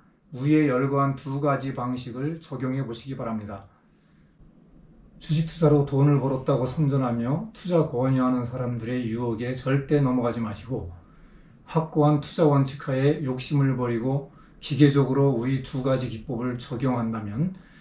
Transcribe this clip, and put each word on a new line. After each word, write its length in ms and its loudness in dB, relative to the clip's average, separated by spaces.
위에 360 4
열거한 480 2
두 260 -6
가지 340 0
방식을 640 -6
적용해 460 -6
보시기 320 -10
바랍니다. 480 -8
주식 240 0
투자로 380 4
돈을 340 4
벌었다고 460 0
선전하며 880 0
투자 340 0
권유하는 560 0
사람들의 640 -4
유혹에 480 -4
절대 460 2
넘어가지 400 0
마시고 500 -6
확고한 560 2
투자 260 0
원칙 440 2
하에 340 2
욕심을 540 0
버리고 560 -2
기계적으로 800 4
위 240 -2
두 180 -8
가지 280 0
기법을 480 -6
적용한다면 960 -4